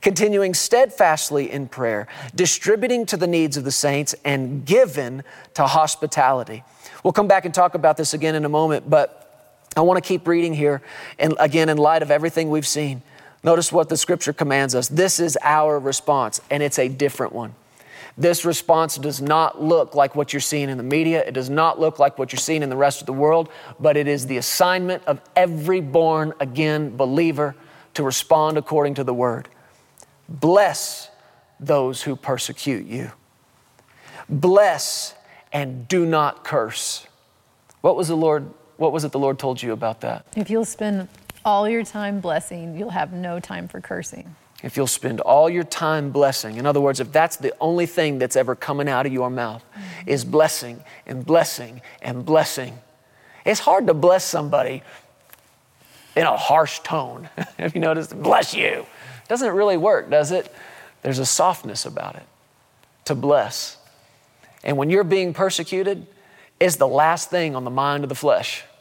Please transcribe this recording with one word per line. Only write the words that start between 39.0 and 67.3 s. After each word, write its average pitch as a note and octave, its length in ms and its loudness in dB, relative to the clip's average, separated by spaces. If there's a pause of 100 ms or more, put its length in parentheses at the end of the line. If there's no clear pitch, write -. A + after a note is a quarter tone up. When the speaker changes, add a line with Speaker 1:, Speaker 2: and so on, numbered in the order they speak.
Speaker 1:
it C#3+ 80 -6
the C#3 60 -2
Lord C#3 200 0
told B2+ 220 -4
you A#2+ 100 -6
about A2 300 -6
that? A#2 240 -8 (100)
Speaker 2:
If G#3+ 140 -4
you'll A3+ 160 0
spend G3+ 420 -6 (380)
all G#3 240 2
your A#3 140 -2
time G3+ 360 -8
blessing, E3+ 580 -6
you'll G#3 120 -8
have F3+ 240 -6
no F3 260 -8
time F3+ 300 -12
for - 100 -16
cursing. F3 560 -12 (260)
Speaker 1:
If C3 140 -12
you'll C3+ 120 0
spend A#2+ 340 -4
all D3+ 280 6
your F3 140 -2
time D#3 480 -4
blessing. C3+ 460 0
In B2 80 -4
other C#3+ 160 2
words, C3+ 180 2
if B2+ 140 -6
that's D#3+ 240 2
the C#3 240 -4
only E3+ 240 0
thing D#3 340 -2
that's B2+ 160 -2
ever B2+ 200 0
coming C#3+ 340 -4
out C3 160 0
of C3+ 80 -4
your B2+ 160 -2
mouth A#2 420 -8
Speaker 2:
Mm-hmm. F#3 380 -16
Speaker 1:
is B2+ 160 -2
blessing B2+ 580 0 (240)
and - 180 -10
blessing C3 560 0 (200)
and B2 240 -10
blessing. C#3 540 0 (680)
It's G#3+ 160 0
hard D4 260 2
to E3 60 4
bless F3+ 320 4
somebody C#3+ 580 -4 (1300)
in E3 120 2
a B2+ 100 0
harsh D3 440 0
tone. C3+ 500 -8 (140)
<laughs> - 140 -16
Have E3 160 -6
you F3+ 60 -4
noticed? D#3+ 420 -4
"Bless - 320 2
you." - 320 -4 (440)
Doesn't A#3+ 240 -2
really G3+ 240 2
work, E3+ 320 2
does D3 240 2
it? - 200 -4 (500)
There's C3 160 -2
a C3+ 60 -2
softness D#3+ 600 -2
about - 300 -10
it - 120 -20 (800)
to D3 100 -2
bless. B2 640 0 (840)
And C#3+ 140 -4
when C#3 140 0
you're F#3+ 160 2
being F3+ 280 0
persecuted, F#3 720 -2 (540)
it's E3+ 160 2
the C#3+ 120 2
last D3+ 420 2